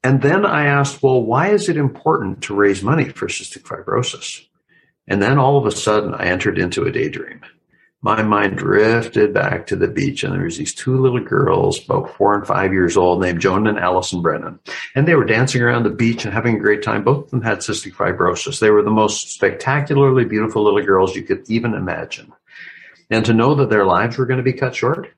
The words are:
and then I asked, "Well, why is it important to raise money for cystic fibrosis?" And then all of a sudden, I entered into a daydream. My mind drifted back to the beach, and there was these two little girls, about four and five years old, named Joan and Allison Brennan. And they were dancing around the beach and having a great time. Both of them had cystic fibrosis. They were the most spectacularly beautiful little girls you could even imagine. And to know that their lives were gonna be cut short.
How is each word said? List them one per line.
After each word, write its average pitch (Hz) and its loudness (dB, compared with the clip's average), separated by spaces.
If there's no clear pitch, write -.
and 131 2
then 180 2
I 151 0
asked, 143 0
"Well, 131 2
why 127 0
is 202 0
it 156 -2
important 139 -2
to 104 -10
raise 98 2
money 143 2
for - -8
cystic - -12
fibrosis?" - -6
And 98 0
then 135 2
all 139 4
of 131 0
a 104 0
sudden, 104 -2
I 92 -6
entered 90 -2
into 90 -2
a - -2
daydream. - -6
My 110 0
mind 104 0
drifted 107 2
back - -2
to 98 -6
the 95 0
beach, - -4
and 92 -4
there 90 -2
was 85 -8
these 151 -8
two 131 -4
little 127 2
girls, - 0
about - -4
four 101 2
and 101 -4
five 95 0
years 90 2
old, 90 4
named 87 -2
Joan 98 2
and 104 -2
Allison 90 -2
Brennan. 82 -4
And 143 2
they 247 4
were - 4
dancing 120 2
around 120 2
the 104 2
beach 113 -2
and 101 -6
having 113 0
a 104 -2
great - 2
time. 110 -2
Both 143 0
of - -20
them 123 -2
had 110 -2
cystic 101 -8
fibrosis. 90 -2
They 110 4
were 104 6
the 107 -2
most 107 0
spectacularly 135 2
beautiful 107 -2
little 101 4
girls 95 2
you 95 -8
could - -4
even 113 -2
imagine. 90 -8
And 110 0
to 117 4
know 127 4
that 131 2
their 107 4
lives 101 0
were 127 -2
gonna 127 -2
be 127 0
cut 127 -4
short. 143 -4